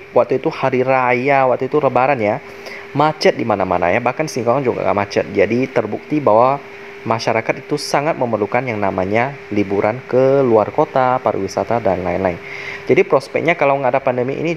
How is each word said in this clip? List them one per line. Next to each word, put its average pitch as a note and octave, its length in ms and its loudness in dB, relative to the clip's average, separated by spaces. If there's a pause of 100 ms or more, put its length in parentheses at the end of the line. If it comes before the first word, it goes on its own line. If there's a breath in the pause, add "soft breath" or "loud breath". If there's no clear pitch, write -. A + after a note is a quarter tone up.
(160)
waktu B2+ 240 2
itu C#3+ 80 -2
hari C3 320 0
raya, C3 640 2
waktu B2+ 240 0
itu C#3 160 -2
lebaran C3 400 2
ya, G#2+ 160 0 (560 loud breath)
macet D#3 400 2
di B2+ 80 -2
mana-mana F#2 480 0
ya. G#2 80 2
Bahkan C3 320 -2
Singkawang A#2+ 320 0
juga A2 240 0
nggak F#2 80 2
macet. G2+ 300 0 (100)
Jadi A2+ 320 2
terbukti A#2+ 560 -4
bahwa B2 320 4 (480 loud breath)
masyarakat A2+ 640 -2
itu D3 80 -4
sangat D3 400 -2
memerlukan A#2+ 480 0
yang A#2 160 -4
namanya G2+ 560 0 (160)
liburan G#2 560 0
ke C3+ 320 4
luar A2 320 4
kota, C3 480 0
pariwisata, G2+ 640 -2
dan F#2 160 0
lain-lain. F2+ 400 -2 (480 loud breath)
Jadi C#3+ 160 4
prospeknya C3 560 0
kalau C#3 240 2
nggak C3 160 2
ada - 40 -14
pandemi B2+ 360 -2
ini D#3+ 160 -4